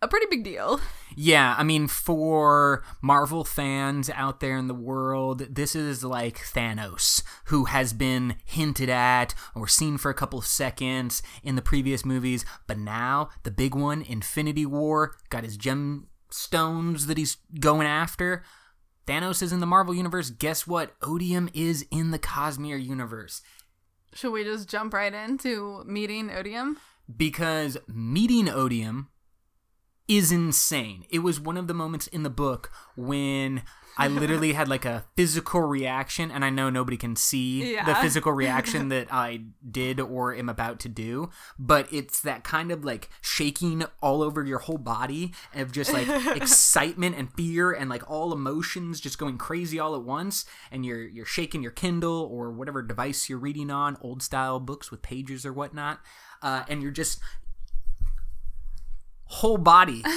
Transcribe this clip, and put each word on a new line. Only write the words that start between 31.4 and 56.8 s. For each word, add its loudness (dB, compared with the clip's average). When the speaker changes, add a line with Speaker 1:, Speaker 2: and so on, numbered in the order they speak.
Speaker 2:
of -4
the -2
moments -4
in -4
the -2
book -2
when -2
I 2
Speaker 1:
<laughs> -
Speaker 2:
literally 2
had, 0
like, -2
a -4
physical 2
reaction, -2
and -2
I 2
know 0
nobody 0
can -4
see 0
the -2
Speaker 1:
Yeah. 2
Speaker 2:
physical 2
reaction 0
Speaker 1:
<laughs> -
Speaker 2:
that -2
I 0
did -2
or -2
am -4
about -6
to -8
do, -6
but 4
it's -2
that -4
kind -2
of, -4
like, -6
shaking 0
all 4
over 0
your -2
whole -6
body -4
of -6
just, -2
like, 0
Speaker 1:
<laughs> 0
Speaker 2:
excitement 4
and -6
fear 2
and, -4
like, -8
all -2
emotions -4
just -10
going -4
crazy -4
all -2
at -4
once, -4
and -6
you're, -8
you're -14
shaking -4
your -8
Kindle -2
or -6
whatever -8
device -4
you're -6
reading -4
on, -2
old -8
style -2
books -10
with -12
pages -8
or -6
whatnot, -6
uh, -2
and -2